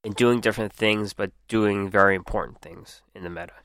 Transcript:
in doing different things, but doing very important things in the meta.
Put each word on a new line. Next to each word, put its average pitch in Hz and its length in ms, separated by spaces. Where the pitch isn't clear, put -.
in 104 120
doing 120 260
different 107 320
things, 107 400
but 98 180
doing 101 420
very 98 280
important 92 440
things - 420
in 92 80
the 87 80
meta. 85 220